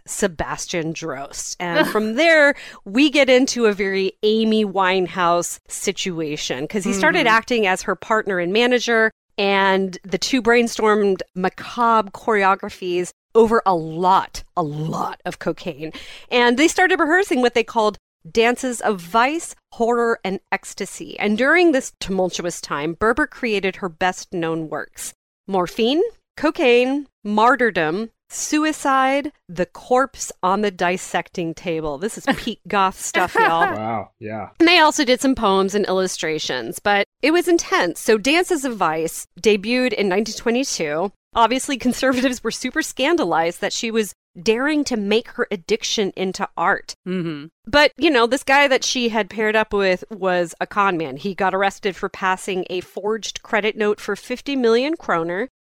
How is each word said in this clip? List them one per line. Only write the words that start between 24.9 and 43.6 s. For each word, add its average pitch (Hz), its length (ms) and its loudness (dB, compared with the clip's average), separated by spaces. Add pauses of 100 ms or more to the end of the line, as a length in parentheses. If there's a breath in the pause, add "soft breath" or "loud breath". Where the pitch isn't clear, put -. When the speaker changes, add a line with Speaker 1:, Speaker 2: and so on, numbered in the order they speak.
Speaker 1:
Morphine, 220 540 0 (360)
Cocaine, 269 720 2 (160)
Martyrdom, 214 880 2 (200)
Suicide, 285 1040 0 (180)
The 180 160 -2
Corpse - 680 -2 (120)
on 190 180 2
the 208 100 0
Dissecting 180 840 -4
Table. 156 440 -6
This 190 200 -8
is 226 80 -16 (120)
peak - 260 -8
Speaker 2:
<laughs> - 40 -20
Speaker 1:
goth 190 320 0
stuff, - 360 -2
y'all. 381 400 2
Speaker 3:
Wow, 110 440 -6
yeah. 107 300 -10 (100)
Speaker 1:
And 320 80 6
they 339 120 6
also 302 240 4
did 247 180 2
some 269 140 2
poems 196 400 2
and 202 100 2
illustrations, 156 920 -4
but 202 260 2 (160)
it 285 100 4
was 339 160 2
intense. 339 520 0
So 220 180 2
Dances 302 480 0
of 240 120 -4
Vice 165 480 -2 (160)
debuted 220 520 2
in 202 160 0
nineteen 214 260 0
twenty-two. 190 760 -2 (220)
Obviously, 247 440 2
conservatives 254 640 0
were 226 80 -2
super 254 300 -6
scandalized 190 800 0